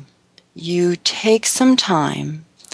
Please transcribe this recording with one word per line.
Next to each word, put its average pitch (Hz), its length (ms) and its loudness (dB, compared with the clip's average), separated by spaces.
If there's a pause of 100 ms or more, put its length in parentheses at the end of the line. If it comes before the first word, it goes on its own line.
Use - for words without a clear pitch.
(540)
You 175 440 -2
take - 480 0
some 254 320 4
time 147 680 -2 (280)